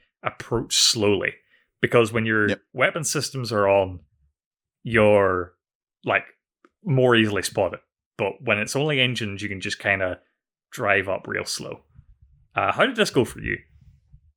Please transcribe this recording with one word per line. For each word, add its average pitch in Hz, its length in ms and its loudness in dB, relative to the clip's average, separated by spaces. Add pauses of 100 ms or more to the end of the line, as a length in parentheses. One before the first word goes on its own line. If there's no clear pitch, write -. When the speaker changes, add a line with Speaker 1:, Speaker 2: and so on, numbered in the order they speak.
(240)
Speaker 1:
approach - 520 -4
slowly. 104 600 2 (440)
Because 117 320 4
when 113 140 0
your 107 240 2
Speaker 2:
Yep. 101 120 -4 (120)
Speaker 1:
weapon 151 300 0
systems 131 500 -6
are 101 140 2
on, 95 320 2 (800)
you're, 101 720 4 (500)
like, 101 220 0 (580)
more 127 320 4
easily 104 280 2
spotted. - 360 -4 (380)
But 101 240 -6
when 113 160 -2
it's 107 180 -4
only 143 240 0
engines, 110 420 -2
you 104 80 -6
can 95 120 -8
just - 180 -6
kinda 95 400 -2 (520)
drive 98 360 0
up 95 200 -6
real 98 180 -6
slow. - 360 -10 (760)
Uh, 98 160 2
how 170 140 2
did 254 100 -2
this 214 140 -6
go 123 160 2
for - 140 -10
you? 53 180 -6 (800)